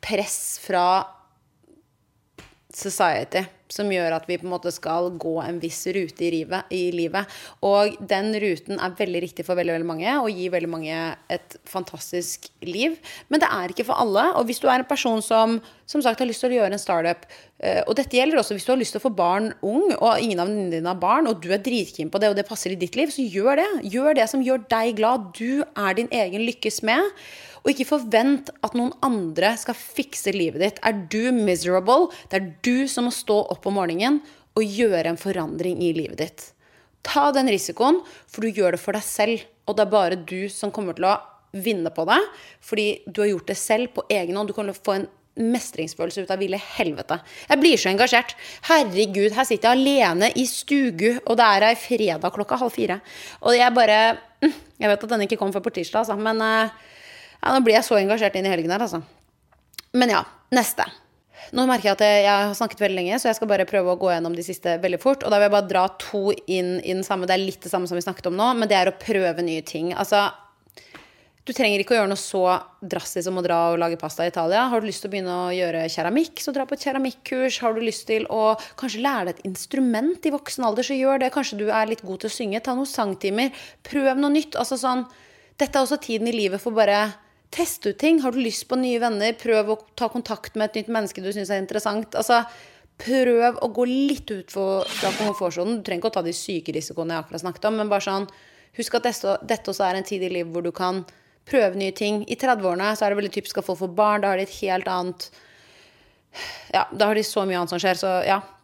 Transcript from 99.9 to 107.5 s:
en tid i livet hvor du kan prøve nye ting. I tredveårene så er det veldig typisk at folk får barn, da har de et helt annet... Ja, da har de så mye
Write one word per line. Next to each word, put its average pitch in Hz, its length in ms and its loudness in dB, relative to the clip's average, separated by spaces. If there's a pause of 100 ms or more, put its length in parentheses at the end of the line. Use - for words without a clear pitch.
en 185 80 -8
tid 190 160 -4
i 180 80 -4
livet 170 220 -4
hvor 170 100 -4
du 170 120 -2
kan 185 280 -2 (460)
prøve 196 300 2
nye 190 160 -4
ting. 208 260 -2 (100)
I 233 80 -4
tredveårene 202 560 0
så 214 100 0
er 202 80 2
det 202 80 -2
veldig 196 160 -6
typisk - 220 -6
at - 80 -8
folk 185 140 -4
får 180 160 -6
barn, 208 260 2
da 196 80 2
har 185 80 0
de 196 80 -4
et - 140 -16
helt 190 300 -2
annet... 180 360 -6 (1400)
Ja, - 200 2
da 208 180 2
har 214 80 2
de 214 100 0
så 202 200 0
mye 180 120 0